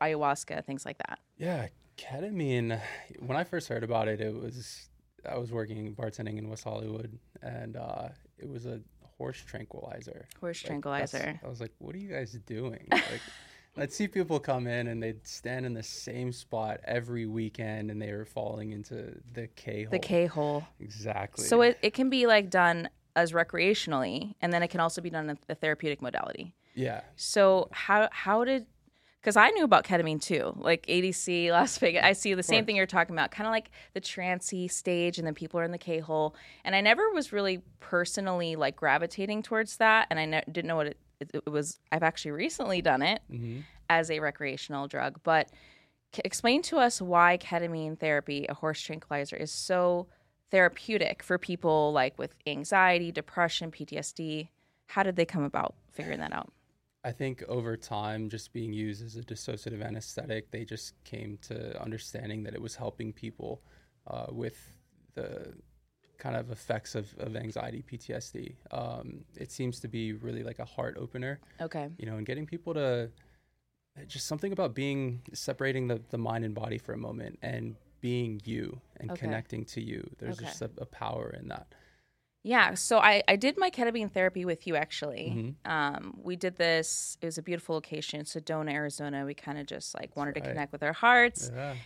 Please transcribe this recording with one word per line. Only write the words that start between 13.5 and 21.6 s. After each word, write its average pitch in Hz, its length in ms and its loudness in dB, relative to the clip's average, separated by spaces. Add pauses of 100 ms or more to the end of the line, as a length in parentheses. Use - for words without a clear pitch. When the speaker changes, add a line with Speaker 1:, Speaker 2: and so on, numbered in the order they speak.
Speaker 2:
I'd 143 160 -4
see 208 140 0
people 170 320 0
come 127 300 0
in, 120 180 0
and 117 160 -4
they'd 110 240 -6
stand 127 400 -6
in 123 80 -4
the 110 80 -8
same 123 480 -6
spot 110 540 -4
every 120 420 -2
weekend, 107 640 -4
and 107 100 -6
they 104 120 -6
were 104 120 -6
falling 110 460 -6
into 113 500 -10 (120)
the 117 160 -10
K-hole. 110 420 -8
Speaker 1:
The 180 80 2
K-hole. 156 640 2 (140)
Speaker 2:
Exactly. 104 680 -6
Speaker 1:
So 233 160 8